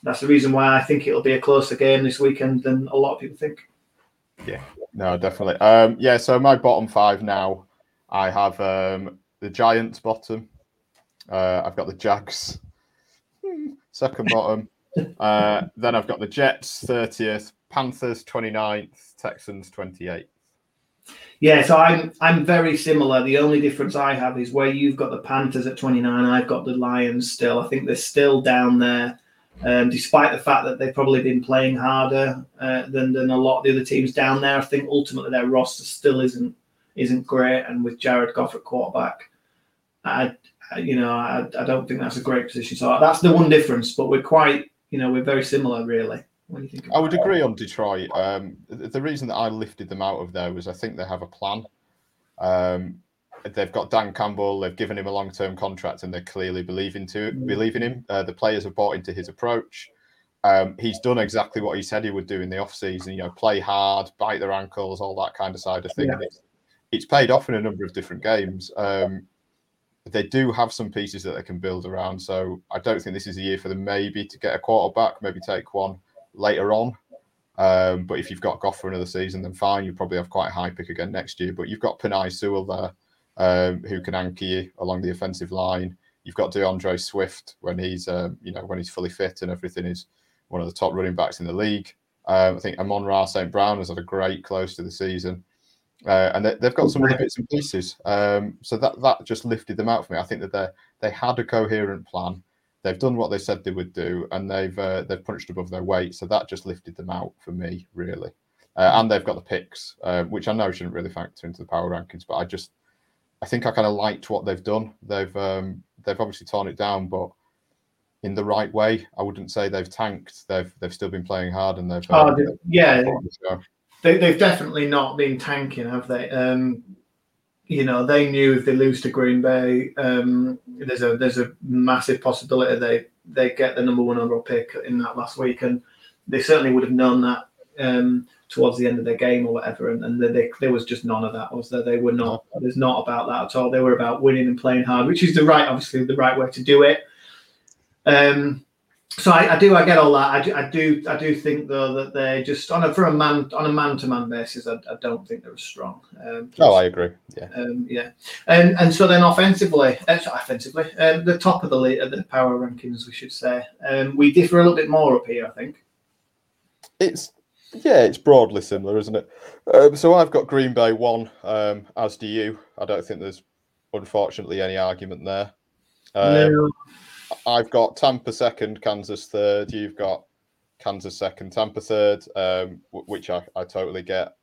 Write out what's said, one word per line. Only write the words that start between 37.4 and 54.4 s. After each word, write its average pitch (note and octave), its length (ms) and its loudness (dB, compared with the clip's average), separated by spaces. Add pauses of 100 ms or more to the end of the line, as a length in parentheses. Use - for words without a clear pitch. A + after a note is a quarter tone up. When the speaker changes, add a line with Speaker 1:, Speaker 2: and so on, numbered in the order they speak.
Speaker 1:
and B2 160 -4
with A#2 160 -6
Jared B2 340 0
Goff - 220 -4
at - 80 -12
quarterback, - 640 -6 (760)
I, B2+ 320 -2 (360)
I, - 80 -8
you C3 160 -2
know, A#2+ 160 0
I, A#2+ 360 -4 (100)
I B2 60 -4
don't C3 240 -2
think B2+ 120 -6
that's B2 180 -6
a A#2+ 40 -8
great B2+ 260 -2
position. A#2+ 280 -10
So A#2+ 240 0
that's D#3+ 220 4
the E3+ 100 8
one D#3+ 180 6
difference, C3 440 4
but C3 140 -2
we're C3+ 160 2
quite, D3 420 4 (260)
you C#3+ 60 -6
know, B2+ 140 -2
we're B2+ 100 0
very C3 220 0
similar, B2 420 -2
really, A2+ 380 -4 (240)
when C#3 160 -14
you C3+ 60 -16
think C#3 180 -18
about - 100 0
Speaker 2:
I - 20 4
would D#3+ 140 0
Speaker 1:
it. F3 60 0
Speaker 2:
agree F#3 220 2
on A#2+ 120 0
Detroit. G2+ 640 -6
Um, G2 420 -4 (180)
th-, A2+ 160 -14
the C3+ 80 -4
reason C#3 280 -8
that A2 80 -8
I A2+ 120 -2
lifted A2 400 -10
them G2 140 -10
out G2 160 -4
of F2 160 -12
there F2+ 180 -6
was F2+ 160 -12
I F2+ 60 -10
think A2 240 -12
they F#2 80 -8
have F#2 160 -10
a F2 60 -14
plan. G2+ 360 -8 (760)
Um, F2+ 600 -2 (540)
they've G2 180 -4
got - 200 -4
Dan G#2 240 0
Campbell, G2+ 440 -4